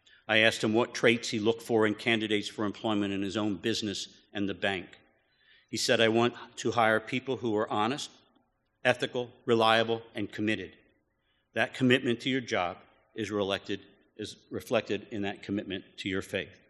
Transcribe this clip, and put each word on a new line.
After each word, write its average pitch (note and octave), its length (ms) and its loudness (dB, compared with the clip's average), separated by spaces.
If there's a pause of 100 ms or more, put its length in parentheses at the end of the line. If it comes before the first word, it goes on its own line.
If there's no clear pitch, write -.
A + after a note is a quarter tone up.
(280)
I A2 100 4
asked A2 260 4
him A2 100 2
what A#2 220 0
traits A#2 340 4
he A#2+ 80 -4
looked G#2+ 240 0
for A2 240 2
in G#2 80 2
candidates G#2+ 540 0
for - 180 -6
employment G2+ 480 -2
in G2 80 -4
his G2 160 -4
own G#2 200 -2
business G#2 500 -4 (260)
and G2+ 160 -2
the G2 60 -6
bank. F#2 320 -4 (800)
He - 80 -8
said, A#2 240 2
"I A2+ 60 8
want A#2 260 4 (240)
to A#2 140 -2
hire A2 280 4
people B2 380 -6
who A2 180 -2
are G#2+ 140 0
honest, A2+ 400 -2 (760)
ethical, B2 480 0 (140)
reliable, A2+ 560 4 (140)
and G#2 160 -6
committed." G#2 440 -4 (800)
That A2+ 220 -2
commitment B2 460 2
to C3+ 80 -4
your C3 120 -2
job G2 360 -4 (360)
is G#2+ 160 -6
reelected, G2 520 -4 (360)
is G#2 180 -12 (140)
reflected A2 640 -4
in G#2 120 -4
that G2 200 -6
commitment G2 400 -6 (160)
to G2 100 -6
your F#2+ 120 -2
faith. - 380 -8 (100)